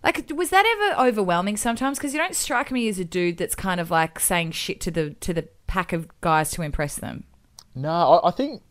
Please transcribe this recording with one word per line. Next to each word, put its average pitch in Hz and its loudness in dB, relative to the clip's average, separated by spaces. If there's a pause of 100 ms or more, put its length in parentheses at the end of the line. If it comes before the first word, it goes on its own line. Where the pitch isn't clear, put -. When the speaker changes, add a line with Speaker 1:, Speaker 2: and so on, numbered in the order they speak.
Speaker 1:
Like, 330 0
was 330 -2
that 392 6
ever 415 2
overwhelming 196 0
sometimes? 254 -2
'Cause 277 -4
you 302 -4
don't 359 -2
strike 247 -2
me 240 0
as 190 -2
a 185 -4
dude 175 -2
that's 175 -4
kind 185 -4
of, 165 -4
like, 160 2
saying 170 0
shit - -8
to 185 -4
the, 160 -2 (100)
to - -4
the 165 -2 (220)
pack 185 -2
of 165 -4 (120)
guys 156 2
to - -4
impress 147 -4
them. - -10 (540)
Speaker 2:
No, 139 -4
I, 165 6
I - -
think 277 -4